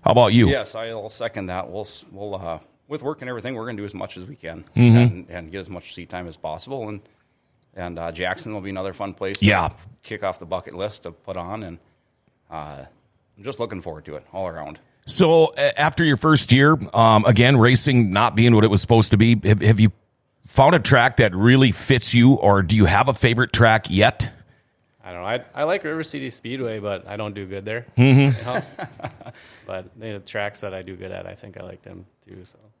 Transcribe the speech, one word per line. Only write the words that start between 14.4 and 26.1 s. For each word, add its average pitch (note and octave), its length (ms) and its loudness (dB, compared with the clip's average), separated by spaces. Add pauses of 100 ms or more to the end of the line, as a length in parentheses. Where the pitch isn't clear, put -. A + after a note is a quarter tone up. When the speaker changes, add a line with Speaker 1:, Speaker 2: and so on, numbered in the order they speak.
Speaker 2:
around. D2+ 300 -14 (260)
Speaker 1:
So, E3 520 2
a-, C#3 220 -2
after D3+ 240 -2
your D3 140 2
first D#3 340 2
year, C#3+ 260 4 (160)
um, A2 300 4
again, A#2+ 320 4
racing A#2+ 560 4
not G#2+ 240 0
being A#2 180 4
what G#2+ 120 6
it A2 40 4
was G2 120 2
supposed A2+ 300 2
to A2 60 2
be, A2+ 280 4
have, G#2+ 160 2
have A2 180 4
you A2 140 6 (520)
found C#3+ 300 4
a D#3 40 4
track A#2+ 380 2
that G#2+ 160 4
really A#2+ 380 4
fits - 420 -2
you, B2 200 8
or G2+ 300 4
do F2 120 0
you G#2+ 80 6
have G2 240 2
a C3+ 60 -2
favorite A#2+ 400 0
track A2 360 4
yet? G#2 400 0 (720)
Speaker 3:
I F#2 120 -20
don't F2 80 -14
know. F#2 60 -10
I, B2 160 -6 (120)
I C#3 80 -6
like F3+ 220 -4
River D#3+ 180 -8
City C#3 260 -12